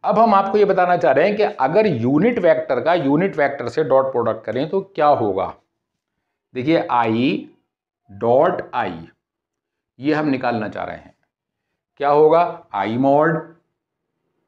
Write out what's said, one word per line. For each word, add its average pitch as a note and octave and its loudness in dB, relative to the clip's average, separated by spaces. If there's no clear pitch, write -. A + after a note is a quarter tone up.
अब G3 0
हम A3 4
आपको G3 2
ये G#3 6
बताना F3+ 4
चाह E3 2
रहे D3+ 4
हैं G#3 -2
कि G#3+ 0
अगर F#3 0
यूनिट D3+ 0
वेक्टर C#3+ 0
का D#3 0
यूनिट D3+ 0
वेक्टर C3+ -2
से D#3 -4
डॉट C3+ 2
प्रोडक्ट A2+ -2
करें B2+ -4
तो G3 -4
क्या D3+ 0
होगा। F#2+ -2
देखिए, C3 0
I A#2+ 2
dot A#2+ 0
I, A2 -6
ये C#3+ -2
हम D3+ -2
निकालना A#2+ -4
चाह F#2+ -10
रहे E2 -12
हैं, - -20
क्या C#3+ -4
होगा, D#3 4
I G2+ -2
mod, D3 2